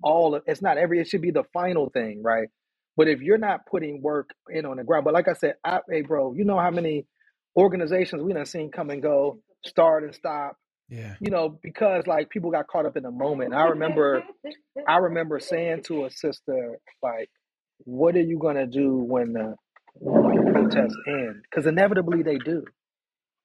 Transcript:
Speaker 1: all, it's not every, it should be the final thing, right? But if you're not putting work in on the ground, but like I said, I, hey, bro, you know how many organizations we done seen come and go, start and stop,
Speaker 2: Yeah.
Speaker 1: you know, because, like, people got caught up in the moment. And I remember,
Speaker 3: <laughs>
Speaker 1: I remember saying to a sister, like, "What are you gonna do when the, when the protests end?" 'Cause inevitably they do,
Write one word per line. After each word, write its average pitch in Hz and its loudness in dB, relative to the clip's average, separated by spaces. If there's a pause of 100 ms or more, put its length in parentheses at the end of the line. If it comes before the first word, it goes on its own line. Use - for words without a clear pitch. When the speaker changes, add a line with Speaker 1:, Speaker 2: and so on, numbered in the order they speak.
Speaker 1:
all, 156 4
it's 156 -2
not 185 2
every, 170 2
it 165 -4
should 180 -2
be 170 0
the 147 0
final 175 -2
thing, 110 -6
right? 113 0 (480)
But 156 6
if 143 0
you're 185 4
not 202 -4
putting 147 -6
work 147 -2 (180)
in 156 -6
on 131 -8
the 127 -8
ground, 147 2
but 151 2
like 170 2
I 175 2
said, 151 -2 (100)
I, 180 0 (100)
hey, 160 0
bro, 139 -2
you 185 -2
know 196 2
how 175 2
many 160 -2 (500)
organizations 175 2
we 185 -2
done 147 -6
seen 156 -8
come 151 -8
and 143 -8
go, 143 2 (240)
start 160 4
and 143 -12
stop, 147 -8 (320)
Speaker 2:
Yeah. 113 -12
Speaker 1:
you 208 -4
know, 160 -2
because, 180 0
like, 156 0
people 170 -4
got 151 -2
caught 156 0
up - -6
in 143 -4
the 123 -10
moment. 127 -2
And 135 0
I 160 6
remember, 151 2 (320)
Speaker 3:
<laughs> - -8
Speaker 1:
I 160 4
remember 165 0
saying 165 -4
to 151 -4
a 127 -12
sister, 127 -6 (240)
like, 117 -6 (480)
"What 139 2
are 180 6
you 165 -2
gonna 143 0
do 135 2
when 120 -2
the, 110 -6 (400)
when - 4
the - 4
protests 107 2 (100)
end?" 123 -6
'Cause 151 -2
inevitably 175 2
they 147 -2
do, 160 -4 (800)